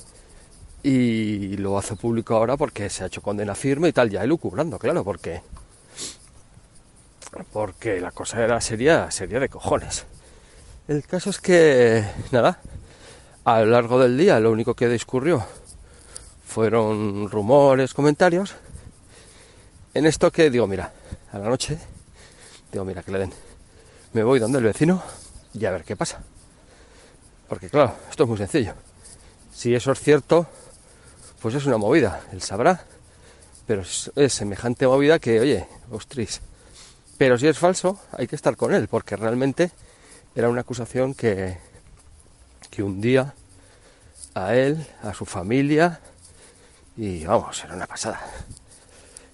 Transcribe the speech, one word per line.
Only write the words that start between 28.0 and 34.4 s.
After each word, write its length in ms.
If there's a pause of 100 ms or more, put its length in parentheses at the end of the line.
esto 140
es 60
muy 80
sencillo. 360 (800)
Si 220
eso 160
es 80
cierto, 480 (920)
pues 140
es 100
una 120
movida, 440 (100)
él 100
sabrá. 440 (800)
Pero 160
es, 340
es 180
semejante 540